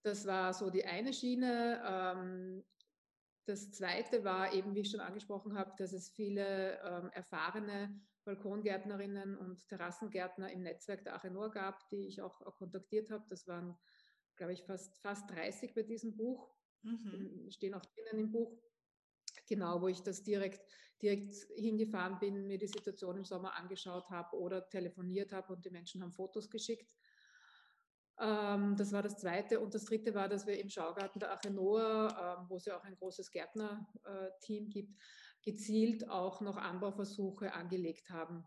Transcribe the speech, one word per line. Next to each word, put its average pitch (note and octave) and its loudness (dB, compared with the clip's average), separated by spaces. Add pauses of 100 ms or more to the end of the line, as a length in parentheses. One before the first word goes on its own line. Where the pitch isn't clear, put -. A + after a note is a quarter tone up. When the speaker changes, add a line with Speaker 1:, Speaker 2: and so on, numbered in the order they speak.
Speaker 1:
Das G3+ 2
war F#3 4
so F#3+ 2
die F#3 4
eine G#3+ 2
Schiene. A#3+ 4
Ähm, F#3 0 (800)
das G3+ -4
zweite G3 2
war F#3+ 4
eben, G3 4
wie G#3 4
ich G3+ 2
schon G#3 -2
angesprochen G3+ -4
habe, F#3+ -2
dass F#3 -2
es F#3 -8
viele, G3 0
ähm, F3 -4
erfahrene G3+ -2 (240)
Balkongärtnerinnen G3+ -2
und F#3 -8
Terrassengärtner F#3 -4
im F3+ -4
Netzwerk G3 -6
der G3+ -6
Achenoa F#3+ -4
gab, G3 -4
die G3+ -2
ich G3 -8
auch, F#3+ -8
auch - -12
kontaktiert F#3+ -2
habe. G#3+ -4
Das F3+ -10
waren, F3 -4 (600)
glaub F3 -4
ich, F3+ -4
fast, - -8
fast G3+ -4
dreißig G3+ -2
bei A3+ 2
diesem A3 -2
Buch. B3 -2 (280)
Speaker 2:
Mhm. G3 -4
Speaker 1:
Die G3 -12
stehen G3 -2
auch F#3 -6
drinnen A3 -2
im G#3+ 0
Buch. A3+ 2 (920)
Genau, F3 4
wo F#3 4
ich F3+ 2
das F#3+ -4
direkt, G3 2 (420)
direkt G3+ 4 (220)
hingefahren G#3+ 2
bin, G3+ 2
mir G3 -2
die G3 0
Situation G3 -4
im F#3+ -4
Sommer F#3 -4
angeschaut F3+ -4
habe E3+ -4
oder F#3 0
telefoniert F#3 -2
habe F#3+ -6
und F3 -10
die F#3 -6
Menschen F3 -10
haben F3 -6
Fotos F#3+ -6
geschickt. A3+ -4 (1200)
Ähm, G3+ 4
das G3+ 2
war G3+ 2
das G3+ -2
zweite. G3+ 2
Und G#3+ -4
das G#3+ -2
dritte A3 2
war, G3 2
dass G3+ 0
wir G3+ 0
im G3+ -4
Schaugarten F#3+ -4
der F#3+ -2
Achenoa, G3+ 4
ähm, F3+ -10
wo F#3 -4
es F3+ -6
ja F#3 -2
auch F3 -10
ein G3 -12
großes F#3 -6
Gärtner-, G#3 -4 (180)
äh, F#3+ -4 (100)
Team G#3+ -4
gibt, G3+ -6 (420)
gezielt A3 6
auch F#3 0
noch G3+ 0
Anbauversuche G3 0
angelegt F3 -2
haben E3+ -4